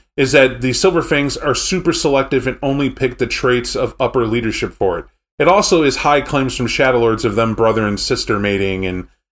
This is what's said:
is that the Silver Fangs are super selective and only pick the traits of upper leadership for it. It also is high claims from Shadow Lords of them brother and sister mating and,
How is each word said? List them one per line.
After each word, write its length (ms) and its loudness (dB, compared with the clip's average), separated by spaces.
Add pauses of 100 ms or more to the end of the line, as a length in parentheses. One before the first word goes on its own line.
(160)
is 160 0
that 300 4
the 100 0
Silver 300 2
Fangs 340 -2
are 180 -2
super 380 -2
selective 560 0
and 120 -6
only 300 -2
pick 280 -4
the 100 0
traits 480 -2
of 240 -4
upper 260 0
leadership 460 -4
for 260 -2
it. 80 -12 (300)
It 120 2
also 340 4
is 140 2
high 240 2
claims 360 -2
from 120 -2
Shadow 320 2
Lords 240 2
of 100 0
them 220 0
brother 320 2
and 100 -2
sister 400 -2
mating 480 -2
and, 220 -6 (240)